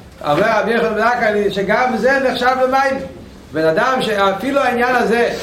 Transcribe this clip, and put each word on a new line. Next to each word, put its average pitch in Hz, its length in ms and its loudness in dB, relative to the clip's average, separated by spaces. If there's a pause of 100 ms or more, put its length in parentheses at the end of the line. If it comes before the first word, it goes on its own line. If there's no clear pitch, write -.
(240)
אומר 208 360 2
רבי 196 100 -2
יוחנן 214 240 0
בן 202 60 -2
זכאי 214 540 0
שגם 220 420 0
זה 254 220 2 (120)
נחשב 254 340 0
למיילה. 269 340 0 (540)
בן 156 120 -2
אדם 226 360 2
שאפילו 202 600 0
העניין 247 360 0
הזה, 226 340 2 (120)